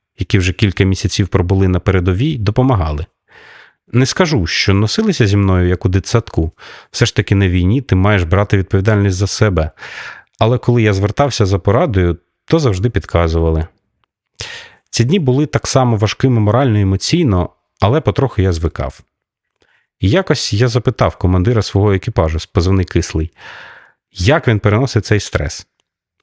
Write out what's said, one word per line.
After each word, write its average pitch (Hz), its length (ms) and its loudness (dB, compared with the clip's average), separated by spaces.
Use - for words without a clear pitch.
які - 200 0
вже 90 140 0
кілька 98 320 0
місяців 95 440 0
пробули 95 400 2
на 92 120 0
передовій, 95 560 0
допомагали. 98 680 0
Не 127 140 2
скажу, 151 400 0
що - 280 0
носилися 120 520 0
зі 98 100 2
мною, 92 320 2
як 90 180 0
у - 20 -2
дитсадку. 92 640 -2
Все - 160 0
ж - 100 -6
таки - 180 0
на 98 140 4
війні 90 340 2
ти - 120 -2
маєш 95 280 2
брати 95 360 0
відповідальність 101 580 0
за 98 100 -2
себе. 85 440 0
Але 127 200 2
коли 120 240 2
я 107 100 4
звертався 104 540 0
за 95 120 0
порадою, 98 600 0
то 165 140 0
завжди 113 320 0
підказували. 82 760 0
Ці - 140 0
дні 160 140 2
були 139 280 0
так - 200 -4
само 123 300 2
важкими 113 440 0
морально 107 380 2
і 104 40 2
емоційно, 95 680 0
але 123 200 2
потроху - 420 -2
я 92 100 2
звикав. 80 480 -6
І 98 100 2
якось 170 420 -2
я 113 160 2
запитав 117 480 -2
командира 92 460 2
свого 101 300 0
екіпажу 82 480 -2
з - 60 -10
позивний 92 380 0
Кислий, - 480 -4
як 127 360 0
він 110 100 2
переносить 107 480 0
цей 107 140 0
стрес. - 460 -6